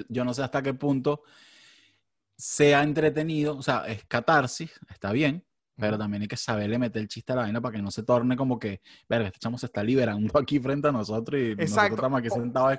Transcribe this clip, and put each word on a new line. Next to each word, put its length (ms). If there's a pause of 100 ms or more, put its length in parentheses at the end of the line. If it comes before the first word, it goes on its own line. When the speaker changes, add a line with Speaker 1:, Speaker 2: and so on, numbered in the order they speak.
Speaker 1:
yo 160
no 100
sé 80
hasta 200
qué 120
punto 480 (1120)
sea 460
entretenido, 760
o 60
sea, 240
es 200
catarsis, 720 (120)
está 220
bien, 320 (320)
pero 180
Speaker 2:
Ujú. 80
Speaker 1:
también 200
hay 60
que 80
saberle 420
meter 240
el 60
chiste 240
a 40
la 60
vaina 180
para 160
que 60
no 80
se 120
torne 340
como 220
que, 220 (280)
"Verga, 200
este 100
chamo 200
se 80
está 160
liberando 560
aquí 220
frente 280
a 40
nosotros 480
y 160
nosotros 140
Speaker 2:
Exacto. 260
Speaker 1:
estamos 220
aquí 120
Speaker 2:
O, 40
Speaker 1:
sentados 440